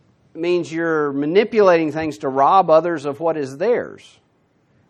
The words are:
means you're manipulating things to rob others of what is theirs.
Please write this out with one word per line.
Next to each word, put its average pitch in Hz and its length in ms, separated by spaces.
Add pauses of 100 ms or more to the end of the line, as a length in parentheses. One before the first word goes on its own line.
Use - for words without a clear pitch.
(340)
means 165 380
you're 160 400
manipulating 170 800
things 156 280
to 143 100
rob 160 400
others 160 340
of 143 160
what 160 160
is 139 220
theirs. 147 600 (720)